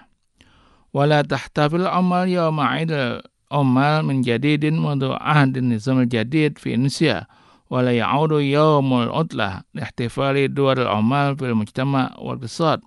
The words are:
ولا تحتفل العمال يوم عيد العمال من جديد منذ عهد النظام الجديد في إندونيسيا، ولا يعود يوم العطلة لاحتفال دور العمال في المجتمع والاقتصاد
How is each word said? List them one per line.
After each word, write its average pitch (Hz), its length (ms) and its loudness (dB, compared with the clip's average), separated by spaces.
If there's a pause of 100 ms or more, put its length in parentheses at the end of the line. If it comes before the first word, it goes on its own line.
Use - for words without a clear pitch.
(960)
ولا 147 280 2
تحتفل 147 580 -2
العمال 180 480 0
يوم 165 320 0
عيد 139 600 -2 (320)
العمال 143 520 2
من 139 160 -2
جديد 135 440 0
منذ 151 480 0
عهد 135 440 2
النظام 127 440 0
الجديد 123 580 0
في 123 160 -6
إندونيسيا، 131 520 0 (440)
ولا 127 260 2
يعود 135 360 2
يوم 143 680 2
العطلة 117 600 -4 (120)
لاحتفال 135 800 -2
دور 135 280 2
العمال 127 560 0
في 135 60 -6
المجتمع 127 760 -2
والاقتصاد 127 680 -4